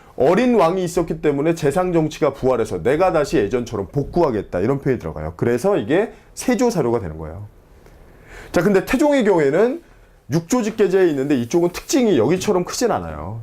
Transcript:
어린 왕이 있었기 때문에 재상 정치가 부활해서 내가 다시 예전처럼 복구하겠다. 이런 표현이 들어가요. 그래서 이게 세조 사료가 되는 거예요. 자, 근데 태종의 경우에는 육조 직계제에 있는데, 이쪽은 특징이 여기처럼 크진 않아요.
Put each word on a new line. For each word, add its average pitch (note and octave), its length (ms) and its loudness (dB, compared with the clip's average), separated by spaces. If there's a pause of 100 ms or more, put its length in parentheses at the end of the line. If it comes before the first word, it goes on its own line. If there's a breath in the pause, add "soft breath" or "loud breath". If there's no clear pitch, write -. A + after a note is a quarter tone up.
(160 loud breath)
어린 A3 400 2
왕이 F3+ 280 2
있었기 E3 380 -4
때문에 D3+ 320 0
재상 E3+ 400 -2
정치가 D#3 400 0
부활해서 A#2 480 0
내가 D#3 300 2
다시 D#3 260 0
예전처럼 G#2+ 500 -2
복구하겠다. C3 720 -2
이런 C3 200 0
표현이 C3 200 -2
들어가요. D#2 360 -8
그래서 B2 420 0
이게 D#3 340 0 (220 loud breath)
세조 A#3+ 380 0
사료가 A#2+ 280 0
되는 D#2+ 200 -10
거예요. E2+ 280 -14 (1040 loud breath)
자, F3 120 0
근데 F#3+ 220 2
태종의 C#4 380 2
경우에는 G3 600 2 (480 soft breath)
육조 E3+ 320 0
직계제에 F#3+ 460 2
있는데, C#3+ 260 0
이쪽은 E3+ 360 0
특징이 G#3+ 460 0
여기처럼 F3+ 460 0
크진 A3 280 -2
않아요. F2 520 -6